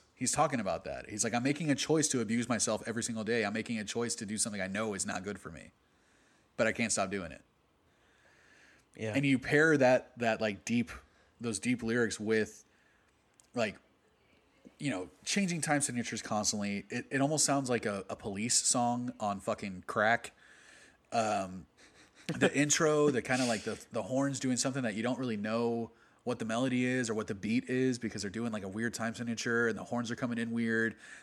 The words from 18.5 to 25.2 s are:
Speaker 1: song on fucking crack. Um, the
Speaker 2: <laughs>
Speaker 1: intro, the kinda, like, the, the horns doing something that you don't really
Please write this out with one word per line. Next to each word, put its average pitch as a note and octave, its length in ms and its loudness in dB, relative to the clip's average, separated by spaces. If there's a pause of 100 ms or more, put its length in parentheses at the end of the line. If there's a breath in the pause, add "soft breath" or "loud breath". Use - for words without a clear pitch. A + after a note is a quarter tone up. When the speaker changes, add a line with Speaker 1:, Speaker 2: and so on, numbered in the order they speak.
Speaker 1:
song B2 640 2
on G2+ 200 -2
fucking G2 460 -4
crack. A2+ 460 2 (800 loud breath)
Um, G2 520 0 (720 loud breath)
the B2+ 180 4
Speaker 2:
<laughs> - 0 -
Speaker 1:
intro, D3 540 4
the B2 140 2
kinda, B2+ 240 2
like, A2 160 0
the, G#2 160 -6 (140)
the A2+ 100 -2
horns C3 360 0
doing B2+ 200 0
something C3 240 -2
that G#2+ 120 -2
you A2 80 -2
don't B2 160 0
really A#2+ 200 -2